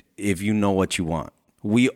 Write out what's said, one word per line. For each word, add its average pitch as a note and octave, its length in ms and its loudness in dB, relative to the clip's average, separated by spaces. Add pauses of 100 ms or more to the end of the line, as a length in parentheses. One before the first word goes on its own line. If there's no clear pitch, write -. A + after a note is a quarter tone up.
(180)
If G2 240 -2
you G#2 120 0
know G2+ 180 2
what F#2+ 260 0
you F#2 60 -2
want, D#2+ 300 -6 (280)
we A#2+ 340 2